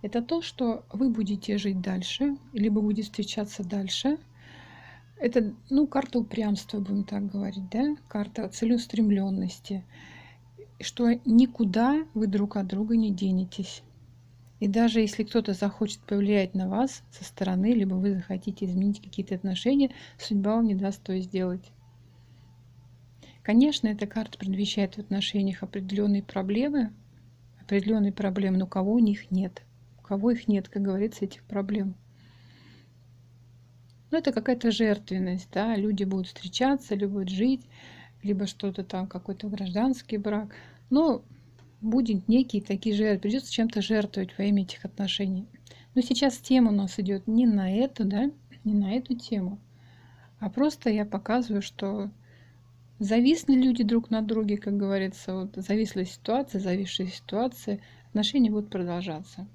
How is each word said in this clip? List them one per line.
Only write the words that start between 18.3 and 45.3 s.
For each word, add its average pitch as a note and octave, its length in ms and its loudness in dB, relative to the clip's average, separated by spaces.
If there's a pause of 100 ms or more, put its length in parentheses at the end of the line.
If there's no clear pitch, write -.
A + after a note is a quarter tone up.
изменить F#3+ 360 0
какие-то F#3+ 340 -6
отношения, B3 560 2 (260)
судьба G#3 380 0
вам A#3 120 4
не G3+ 80 2
даст G3 280 -4
то F#3 160 -4
сделать. F#3 520 -4 (1700)
Конечно, A#3+ 460 4
эта G#3 200 -2
карта A3 300 -6
предвещает F#3+ 580 -2
в G#3+ 40 -12
отношениях G3 640 -2
определенные G3+ 600 -2
проблемы, A3 680 -2 (680)
определенные G3+ 520 0
проблемы, F#3+ 440 0
но F#3+ 80 2
у F#3 40 -14
кого G3 240 0
у A#3+ 60 4
них G#3 320 2
нет? F#3 320 -2 (360)
У - 20 -20
кого G3+ 300 0
их A#3 160 -2
нет, G3 220 0
как G3+ 120 -4
говорится, G3 440 -2
этих - 180 -12
проблем? G3 520 -4 (2250)
Ну, D#4 60 2
это D#4+ 140 0
какая-то A#3+ 400 0
жертвенность, F#3 800 -2
да, A3 240 0
люди G3+ 300 0
будут F#3+ 220 -2
встречаться, C4 680 -2
либо G3 160 -2
будут G3 180 -2
жить, A#3+ 380 0 (540)
либо G3+ 260 -2
что-то G3 380 -6
там, F#3 220 -6
какой-то G3+ 400 -10
гражданский G#3 720 -2
брак. G#3 380 -4 (340)
Но D4 340 4 (580)
будет A3 480 2
некие A#3 320 4
такие G#3 340 -2
жертвы, G#3 260 2
придется A#3 300 -2
чем-то A3+ 300 0
жертвовать G#3 560 -2
во G3 80 0
имя G3+ 180 4
этих - 220 -10
отношений. F#3+ 600 -4 (480)